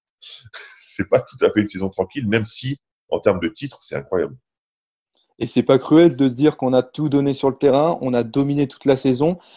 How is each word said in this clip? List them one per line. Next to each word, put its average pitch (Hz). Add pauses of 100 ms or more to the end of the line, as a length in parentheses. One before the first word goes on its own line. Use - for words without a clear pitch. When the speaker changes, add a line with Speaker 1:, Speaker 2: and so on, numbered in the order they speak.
(200)
Speaker 1:
<laughs> -
C'est -
pas 131
tout -
à -
fait 107
une 101
saison 95
tranquille, 110
même 107
si, 131 (320)
en -
termes 95
de 85
titres, 135
c'est -
incroyable. 80 (1040)
Speaker 2:
Et 113
c'est -
pas 135
cruel 160
de 135
se 123
dire 147
qu'on 127
a 127
tout 151
donné 139
sur 135
le 135
terrain, 143
on 131
a 120
dominé 139
toute -
la 135
saison, 135 (180)